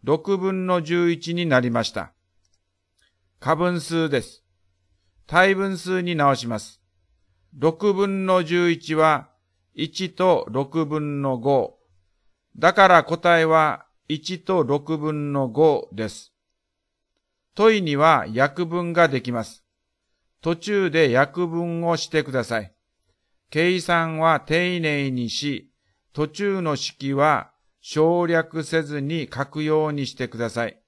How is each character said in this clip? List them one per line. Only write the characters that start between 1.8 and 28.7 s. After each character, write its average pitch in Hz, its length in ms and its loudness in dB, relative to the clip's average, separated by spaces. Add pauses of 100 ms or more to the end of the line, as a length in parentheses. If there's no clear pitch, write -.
し - 100 -6
た。 92 200 -10 (1300)
過 - 160 0
分 175 240 0
数 160 280 -2
で 135 140 0
す。 - 200 -18 (840)
対 185 280 4
分 190 240 -4
数 185 240 -4
に 175 120 -4
直 143 200 4
し 123 120 -8
ま 113 120 -6
す。 - 240 -16 (760)
六 165 380 0
分 190 320 -2
の 185 180 2
十 175 260 0
一 165 240 -4
は 156 360 2 (440)
一 165 360 -6
と 180 400 2
六 139 340 -2
分 147 380 -6
の 131 160 -2
五。 131 400 -2 (800)
だ 170 160 4
か 196 140 6
ら 175 160 8
答 170 360 2
え 160 60 2
は 156 400 2 (220)
一 160 320 -8
と 180 220 0
六 143 360 -2
分 147 340 -4
の 139 160 -2
五 143 440 2
で - 160 -6
す。 - 260 -18 (1200)
問 214 240 4
い 196 40 -2
に 147 140 -2
は 143 340 4
約 143 360 0
分 170 260 -6
が 165 160 4
で 131 140 -2
き 127 100 -8
ま 113 120 -4
す。 - 200 -20 (800)
途 165 140 -2
中 196 340 -2
で 151 200 4
約 143 360 2
分 170 400 -4
を 170 100 0
し - 120 -8
て 156 160 -2
く 143 80 -10
だ 127 120 -2
さ 113 160 -4
い。 95 140 -16 (720)
計 175 320 0
算 165 380 -2
は 160 220 2
丁 175 400 -2
寧 147 300 -2
に 123 200 -4
し、 143 400 -8 (420)
途 151 160 -4
中 196 320 -4
の 156 160 -2
式 - 380 -6
は 143 380 0 (280)
省 170 460 2
略 165 380 -2
せ 160 180 -2